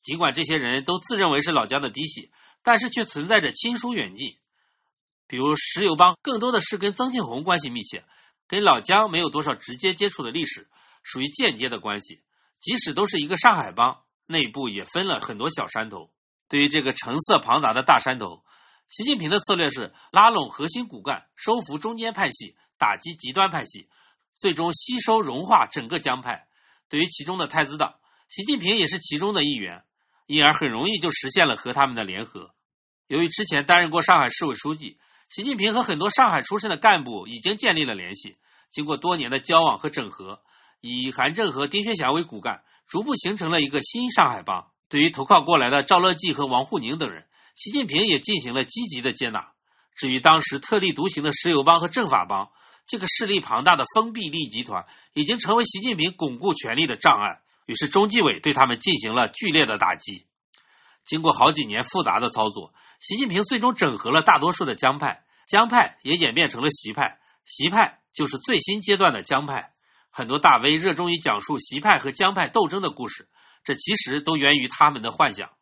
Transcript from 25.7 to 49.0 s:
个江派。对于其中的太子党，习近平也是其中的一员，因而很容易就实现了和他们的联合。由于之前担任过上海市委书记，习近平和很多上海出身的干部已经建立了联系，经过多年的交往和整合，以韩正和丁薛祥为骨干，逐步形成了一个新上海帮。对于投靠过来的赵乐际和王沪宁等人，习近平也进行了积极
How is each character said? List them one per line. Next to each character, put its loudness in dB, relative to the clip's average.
个 -4
江 -4
派。 -8
对 -2
于 2
其 -8
中 -6
的 -4
太 0
子 -8
党， -4
习 -10
近 0
平 2
也 2
是 -4
其 -4
中 -2
的 2
一 0
员， -10
因 2
而 8
很 -2
容 -2
易 -2
就 0
实 -4
现 4
了 0
和 -8
他 2
们 -8
的 -4
联 -8
合。 -18
由 0
于 2
之 -4
前 0
担 8
任 0
过 2
上 6
海 4
市 -4
委 -2
书 -6
记， -12
习 -10
近 -4
平 0
和 2
很 -2
多 0
上 4
海 0
出 -6
身 -4
的 0
干 4
部 -10
已 -14
经 -2
建 0
立 0
了 -4
联 -8
系， -16
经 -6
过 -4
多 0
年 -4
的 -2
交 4
往 2
和 -6
整 -8
合， -18
以 -8
韩 -2
正 -2
和 -4
丁 -2
薛 -4
祥 0
为 0
骨 -12
干， -8
逐 -6
步 -2
形 -4
成 -4
了 2
一 0
个 -2
新 -4
上 6
海 -8
帮。 -6
对 0
于 4
投 -8
靠 8
过 4
来 4
的 2
赵 4
乐 4
际 -4
和 -2
王 0
沪 -4
宁 -4
等 -4
人， -16
习 -8
近 -2
平 0
也 2
进 -2
行 -6
了 -2
积 -6
极 -8